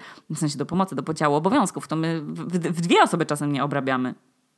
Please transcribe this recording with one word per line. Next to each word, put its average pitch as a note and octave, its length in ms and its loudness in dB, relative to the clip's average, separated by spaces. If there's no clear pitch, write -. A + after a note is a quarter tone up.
w D#3 80 -6
sensie D3 200 -2
do C#3+ 80 -2
pomocy, F#3 280 0
do - 80 -4
podziału D#3 340 2
obowiązków, F#3+ 520 2
to D#3 80 -2
my D#3+ 240 -2
w, E3 380 -6
w, D#3+ 180 -2
w E3+ 40 -4
dwie G#3 220 6
osoby E3 240 2
czasem D3 260 -2
nie C3+ 120 0
obrabiamy. C3+ 500 -2